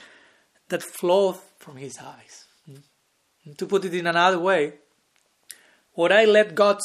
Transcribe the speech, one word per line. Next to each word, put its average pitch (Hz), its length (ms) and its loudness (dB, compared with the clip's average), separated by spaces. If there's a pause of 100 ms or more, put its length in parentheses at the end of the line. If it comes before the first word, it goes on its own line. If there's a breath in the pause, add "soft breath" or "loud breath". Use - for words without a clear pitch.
(720 soft breath)
that 175 120 -6
flow 185 540 -2 (220)
from 143 180 -20
his 131 220 -16
eyes. - 480 -20 (240)
Mm. - 880 -20
To 190 80 -6
put 190 180 0
it 180 80 -8
in 175 140 -6
another 175 320 2
way, 170 360 0 (1200 loud breath)
what 170 160 0
I 214 140 6
let 208 300 4
God 202 300 2